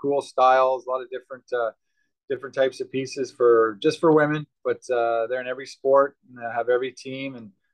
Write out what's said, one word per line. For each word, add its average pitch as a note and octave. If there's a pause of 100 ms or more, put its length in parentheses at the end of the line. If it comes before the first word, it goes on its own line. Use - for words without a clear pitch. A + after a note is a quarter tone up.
cool C#3+
styles, C3
a -
lot C3
of A#2+
different, - (100)
uh, A#2 (580)
different C3
types C3
of B2+
pieces C3
for, A2+
just -
for D#3+
women, D3+ (160)
but, B2
uh, A#2
they're B2+
in B2
every C3
sport C#3 (140)
and, B2
uh, A#2
have A#2
every B2
team. C3+
And, A2 (220)